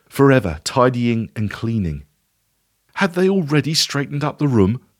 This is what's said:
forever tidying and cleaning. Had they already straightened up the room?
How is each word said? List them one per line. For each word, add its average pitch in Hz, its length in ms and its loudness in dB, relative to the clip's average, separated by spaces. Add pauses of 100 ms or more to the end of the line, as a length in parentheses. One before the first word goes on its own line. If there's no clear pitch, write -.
forever 127 540 2
tidying 120 720 0
and 107 160 -4
cleaning. 92 540 -4 (880)
Had 175 200 -2
they 180 140 2
already 156 460 0
straightened 143 500 -4
up - 140 -6
the 147 100 0
room? 113 320 2 (200)